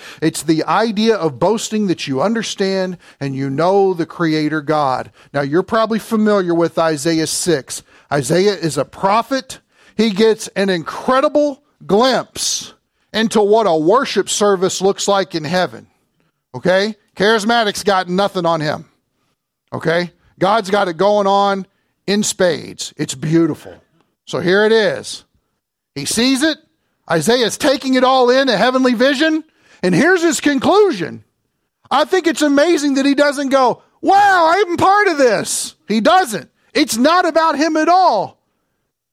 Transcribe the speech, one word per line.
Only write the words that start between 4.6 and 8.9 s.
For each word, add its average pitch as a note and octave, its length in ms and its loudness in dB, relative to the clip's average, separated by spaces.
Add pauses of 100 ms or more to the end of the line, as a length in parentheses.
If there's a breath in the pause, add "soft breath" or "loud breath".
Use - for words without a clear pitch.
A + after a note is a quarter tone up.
God. C#3 500 -2 (220 soft breath)
Now, C#3+ 80 -2
you're D3 200 0
probably A3 360 -2
familiar G#3 560 0
with E3 240 0
Isaiah D#3+ 480 0
six. - 560 -4 (280 soft breath)
Isaiah E3+ 460 0
is D#3 220 -4
a C3 80 -2
prophet. A3+ 720 -4 (380 soft breath)